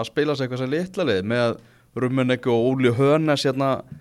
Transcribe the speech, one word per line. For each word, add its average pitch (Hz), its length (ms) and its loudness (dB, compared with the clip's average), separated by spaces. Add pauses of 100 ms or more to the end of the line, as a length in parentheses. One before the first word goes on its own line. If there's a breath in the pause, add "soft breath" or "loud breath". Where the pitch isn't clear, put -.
að 113 80 -6
spila 147 260 0
sig 131 100 -4
eitthvað 127 160 -6
sem 131 120 -4
litla 180 340 -4
lið 98 240 0
með 117 220 2 (500 soft breath)
Rummenigge 127 480 0
og 117 160 2
Óli 131 260 2
Hoeneß, 143 540 2
hérna, 135 220 0 (320 loud breath)